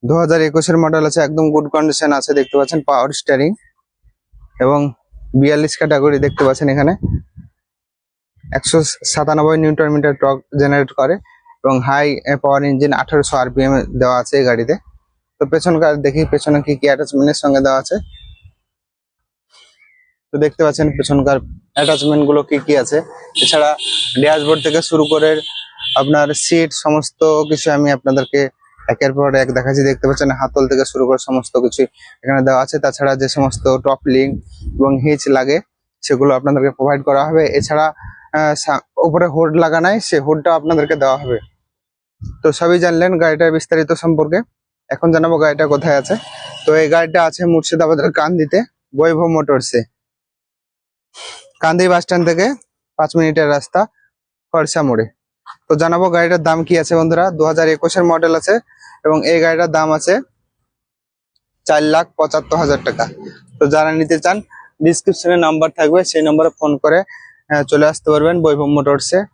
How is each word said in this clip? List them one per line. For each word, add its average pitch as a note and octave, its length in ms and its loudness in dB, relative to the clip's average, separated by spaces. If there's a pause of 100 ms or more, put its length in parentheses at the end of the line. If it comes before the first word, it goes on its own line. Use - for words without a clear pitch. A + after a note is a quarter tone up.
দু C#3 100 0
হাজার E3 240 2
একুশের D#3 380 0
মডেল D#3 280 2
আছে, E3 140 0
একদম D#3 300 0
গুড D3+ 180 0
কন্ডিশন D3+ 440 0
আছে। C#3 220 -2
দেখতে C#3 240 0
পাচ্ছেন C#3 240 0
পাওয়ার C3+ 300 0
স্টিয়ারিং C#3+ 420 -2 (1040)
এবং C#3+ 320 2 (480)
বিয়াল্লিশ D3 360 0
ক্যাটাগরি। D3 420 2
দেখতে C#3+ 260 0
পাচ্ছেন C3+ 240 0
এখানে C#3+ 240 2 (1600)
একশো D#3+ 320 0
সাতানব্বই D3+ 720 -2
নিউটন D#3 320 0
মিটার D3 260 0
টর্ক C3+ 240 0 (200)
জেনারেট C#3+ 340 2
করে C#3 220 0 (500)
এবং C3 160 2
হাই C#3 400 -2 (220)
পাওয়ার C#3 220 2
ইঞ্জিন, C#3+ 280 0
আঠারোশো C#3+ 440 0
আরপিএম C3 640 -2
দেওয়া B2+ 200 2
আছে B2 200 -2
এই C3+ 60 4
গাড়িতে। A#2+ 300 0 (640)
তো D3 80 0
পেছনকার D#3 560 0
দেখি C#3+ 280 0
পেছনে D3 320 0
কি D3 140 -4
কি C#3 100 -2
অ্যাটাচমেন্টের C#3 480 0
সঙ্গে C#3 260 0
দেওয়া C3+ 180 2
আছে। C3+ 160 -6 (2500)
তো C#3+ 60 -4
দেখতে D3 260 0
পাচ্ছেন D3+ 260 0
পেছনকার C#3 480 0 (360)
অ্যাটাচমেন্ট D3 520 0
গুলো D3 160 2
কি C#3+ 160 -2
কি D3 180 0
আছে। C#3 220 0 (440)
এছাড়া D3+ 340 2 (440)
ড্যাশবোর্ড D3+ 420 2
থেকে D#3 200 0
শুরু D#3 220 0
করে D#3 360 0 (560)
আপনার C#3+ 380 2
সিট, E3 380 0
সমস্ত D3+ 520 -2 (180)
কিছু D3+ 280 -2
আমি C#3+ 200 2
আপনাদেরকে C3+ 580 0 (400)
একের C3+ 240 0
পর C#3 220 0
এক C3 180 2
দেখাচ্ছি। C3 300 0
দেখতে C3+ 240 0
পাচ্ছেন C#3 240 0
হাতল C3 380 -2
থেকে C3 160 0
শুরু C3 220 -2
করে B2+ 120 2
সমস্ত B2+ 380 -4
কিছু B2 260 0 (400)
এখানে C3+ 200 0
দেওয়া C3 200 2
আছে। C#3 160 -4
তাছাড়া C#3 380 -2
যে C3+ 120 -2
সমস্ত C3+ 480 -2
টপ C3+ 300 -2
লিঙ্ক C3 260 0 (460)
এবং C3+ 220 0
হিচ D3 280 0
লাগে, C#3 320 0 (420)
সেগুলো C#3 320 2
আপনাদেরকে C#3 360 0
প্রোভাইড C#3 320 -2
করা C#3 220 0
হবে। D#3+ 220 0
এছাড়া, D3+ 400 0
আহ, - 680 -4
সা-, C#3+ 300 -4 (120)
উপরে E3+ 300 2
হুড D#3 300 0
লাগা E3 240 2
নাই, G3+ 200 0
সে F3 180 -2
হুডটা D3+ 360 0
আপনাদেরকে D#3 420 0
দেওয়া C3+ 200 0
হবে। B2+ 220 -4 (1040)
তো D#3 100 2
সবই F3 260 2
জানলেন F3 400 0
গাড়িটার D#3+ 340 2
বিস্তারিত D#3+ 400 0
সম্পর্কে। D#3+ 460 0 (500)
এখন E3 240 0
জানাবো E3 260 2
গাড়িটা D3+ 280 0
কোথায় D3 320 0
আছে। C#3 160 -2 (520)
তো D#3 80 4
এই D#3+ 140 4
গাড়িটা E3 360 2
আছে D#3+ 200 -2
মুর্শিদাবাদের E3 680 2
কান্দিতে, D#3+ 460 0 (380)
বৈভব D#3+ 300 2
মোটরসে। C#3+ 540 0 (1800)
কান্দি F3 280 2
বাস F3 140 2
স্ট্যান্ড F3 260 0
থেকে E3+ 180 0 (500)
পাঁচ D#3 200 -2
মিনিটের D#3+ 320 2
রাস্তা, D3 380 0 (680)
ফরসা D#3+ 300 -2
মোড়ে। A#2 240 0 (600)
তো - 60 2
জানাবো E3+ 360 0
গাড়িটার E3+ 320 0
দাম D#3+ 220 0
কি E3+ 140 2
আছে E3 180 0
বন্ধুরা। E3 340 2
দু D#3 140 0
হাজার D#3+ 240 2
একুশের E3 360 0
মডেল E3 300 2
আছে D#3+ 200 0 (500)
এবং D#3 220 2
এই E3 140 2
গাড়িটার E3 300 0
দাম D#3 220 0
আছে F3 280 0 (1500)
চার D3+ 160 2
লাখ D#3+ 240 0 (100)
পঁচাত্তর D#3 400 -2
হাজার D3 280 0
টাকা। A#2 200 -4 (540)
তো D3+ 80 2
যারা D#3 260 2
নিতে D#3+ 260 0
চান, F3+ 220 -2 (420)
ডেসক্রিপশনে F3 540 0
নাম্বার D#3+ 400 2
থাকবে, E3 280 2
সেই D#3+ 180 -2
নম্বরে D#3 360 2
ফোন D3 180 -2
করে, D#3 240 2
আহ, - 600 -6
চলে D3 240 2
আসতে D#3 240 -2
পারবেন D#3+ 320 2
বৈভব D3 240 2
মোটরসে C#3+ 520 0 (160)